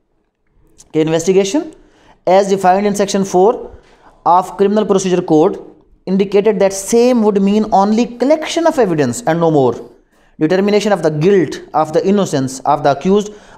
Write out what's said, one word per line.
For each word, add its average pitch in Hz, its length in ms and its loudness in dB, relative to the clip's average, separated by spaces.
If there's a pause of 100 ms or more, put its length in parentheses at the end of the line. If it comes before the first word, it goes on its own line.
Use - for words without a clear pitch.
(960)
कि 156 100 2
investigation 190 640 0 (580)
as 190 280 2
defined 196 380 2
in 202 80 -2
section 196 340 -2
four 190 180 4 (760)
of 180 280 0
criminal 208 300 0
procedure 185 400 0
code 165 380 2 (420)
indicated 196 540 0
that 196 120 2
same 233 500 0
would 202 200 0
mean 208 300 0
only 214 340 2
collection 320 600 -2
of 320 120 -2
evidence 156 480 -2
and 160 140 0
no 165 100 2
more. 135 240 2 (640)
Determination 202 540 0
of 175 100 -2
the 160 80 0
guilt, 156 500 0 (140)
of 151 180 -2
the 165 140 0
innocence 165 540 -2
of 147 220 -2
the 143 100 2
accused 196 400 -2 (240)